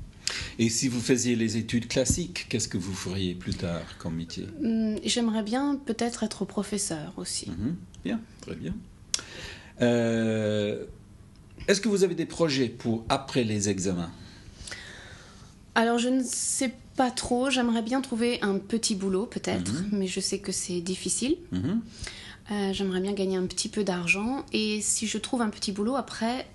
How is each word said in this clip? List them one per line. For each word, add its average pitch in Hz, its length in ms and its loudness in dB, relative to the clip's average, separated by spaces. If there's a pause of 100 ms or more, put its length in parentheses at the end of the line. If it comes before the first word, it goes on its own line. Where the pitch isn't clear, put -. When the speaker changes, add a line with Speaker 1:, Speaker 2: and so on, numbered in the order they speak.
(580)
Speaker 1:
Et 117 120 4
si 131 180 0
vous 120 140 0
faisiez 123 340 4
les 110 220 2
études 113 300 0
classiques, - 640 0
qu'est-ce 110 180 0
que - 100 -2
vous 95 160 -2
feriez 92 420 -2
plus 90 180 -4
tard 85 280 -2 (180)
comme 82 160 -4
métier ? 82 320 -6 (160)
Speaker 2:
Hum, 226 400 2
j'aimerais 220 400 2
bien 269 420 0
peut-être 233 380 -2
être 208 220 -2
professeur 190 720 -4
aussi. - 340 -6
Speaker 1:
Mhm. 104 240 -2 (280)
Bien, 220 160 -2 (220)
très - 140 -8
bien. 180 180 -6 (1080)
Euh, 113 1040 4 (840)
est-ce 196 140 6
que 226 80 2
vous 196 140 6
avez 175 120 4
des 160 100 0
projets 135 440 2
pour 113 400 -2
après 131 340 2
les 104 260 2
examens ? 90 420 0 (1600)
Speaker 2:
Alors 233 220 6
je 240 120 4
ne 262 140 4
sais - 500 0 (240)
pas 254 140 4
trop, 247 380 2
j'aimerais 240 320 4
bien 240 200 0
trouver 240 400 0
un 196 160 2
petit 220 380 0
boulot 190 300 0
peut-être, 180 480 -2
Speaker 1:
Mhm. 185 200 -2
Speaker 2:
mais 196 140 2
je 185 120 -2
sais 196 200 -2
que 196 120 -6
c'est 180 300 -2
difficile. 185 560 0 (140)
Speaker 1:
Mhm. 202 300 0 (680)
Speaker 2:
Euh, 196 220 0
j'aimerais 190 260 0
bien 196 140 0
gagner 190 240 0
un 185 80 2
petit - 240 -4
peu 208 160 0
d'argent, 190 640 0
et 214 300 2
si - 260 0
je 214 100 -2
trouve 233 240 0
un 214 80 2
petit - 220 -4
boulot, 208 240 0
après, 240 600 -2